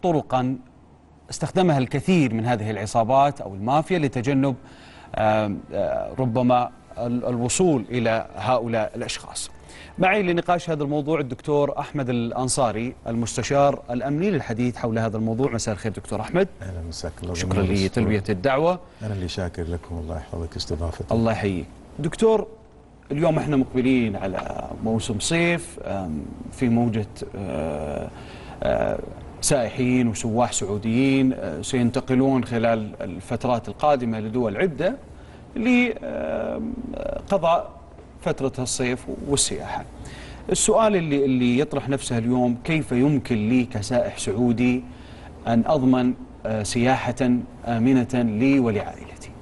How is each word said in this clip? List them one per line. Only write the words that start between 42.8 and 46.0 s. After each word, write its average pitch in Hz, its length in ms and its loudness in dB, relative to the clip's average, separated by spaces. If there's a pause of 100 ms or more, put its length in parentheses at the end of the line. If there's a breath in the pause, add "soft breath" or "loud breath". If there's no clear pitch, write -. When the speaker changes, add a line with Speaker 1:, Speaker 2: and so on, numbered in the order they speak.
Speaker 1:
يمكن 123 560 2
لي 123 160 4
كسائح 117 540 -2
سعودي 123 640 2 (640 loud breath)
أن 117 200 4
أضمن، 127 480 4 (320)